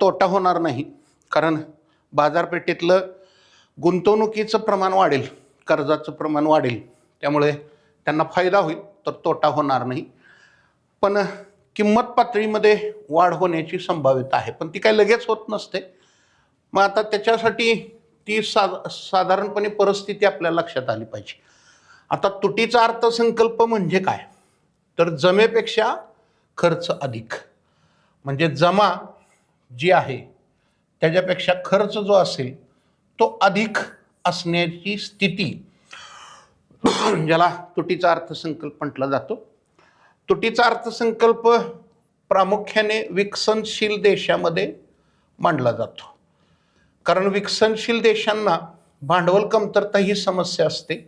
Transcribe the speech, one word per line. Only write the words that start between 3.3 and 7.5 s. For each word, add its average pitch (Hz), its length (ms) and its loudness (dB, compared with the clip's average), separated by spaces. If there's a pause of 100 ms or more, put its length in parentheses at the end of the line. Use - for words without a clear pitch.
गुंतवणुकीचं 214 800 0
प्रमाण 190 340 -2
वाढेल, 147 340 2 (420)
कर्जाचं 151 440 0
प्रमाण 151 340 -2
वाढेल, 135 340 2 (420)
त्यामुळे 147 300 0